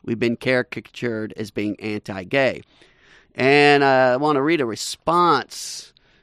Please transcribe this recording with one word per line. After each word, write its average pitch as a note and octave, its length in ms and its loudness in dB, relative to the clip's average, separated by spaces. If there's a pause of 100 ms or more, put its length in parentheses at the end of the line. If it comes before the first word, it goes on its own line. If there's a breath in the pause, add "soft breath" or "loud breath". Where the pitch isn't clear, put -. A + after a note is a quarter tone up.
We've A#2 140 -6
been A#2 200 -2
caricatured A#2+ 1000 -6
as G#2 140 -10
being G#2 280 -6
anti-gay." G#2 840 -4 (720 soft breath)
And, C#3+ 480 4
uh, C3 300 4
I B2+ 40 0
want D3 200 0
to C3+ 40 2
read D#3 180 0
a C3 60 0
response - 1300 -2 (300 soft breath)